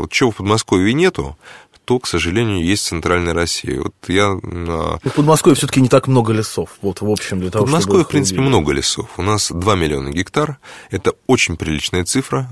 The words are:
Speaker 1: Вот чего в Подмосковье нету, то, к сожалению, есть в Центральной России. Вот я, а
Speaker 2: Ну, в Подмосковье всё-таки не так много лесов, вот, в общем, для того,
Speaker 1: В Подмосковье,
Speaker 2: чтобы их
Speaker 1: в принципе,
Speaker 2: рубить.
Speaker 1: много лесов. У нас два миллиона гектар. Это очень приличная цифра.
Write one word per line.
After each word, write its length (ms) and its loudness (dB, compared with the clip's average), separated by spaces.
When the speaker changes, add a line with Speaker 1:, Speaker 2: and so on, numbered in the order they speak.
Speaker 1:
Вот 100 -8
чего 180 2
в 60 -6
Подмосковье 560 2
нету, 440 0
то, 140 0
к 80 -12
сожалению, 560 0
есть 220 0
в 40 -4
Центральной 440 0
России. 460 -2
Вот 160 -6
я, 240 4
а 680 -4
Speaker 2:
Ну, 80 -4
в 40 -4
Подмосковье 420 4
всё-таки 240 0
не 80 6
так 180 4
много 280 2
лесов, 340 -4
вот, 180 -4
в 100 -2
общем, 300 -4
для 100 -4
того, 140 0
Speaker 1:
В 40 0
Подмосковье, 140 2
Speaker 2:
чтобы 80 6
их 60 -6
Speaker 1:
в 20 -16
принципе, 300 0
Speaker 2:
рубить. 100 2
Speaker 1:
много 220 4
лесов. 440 -4
У 60 -4
нас 280 0
два 240 0
миллиона 360 -2
гектар. 480 -4
Это 240 -2
очень 300 2
приличная 480 -2
цифра. 460 -2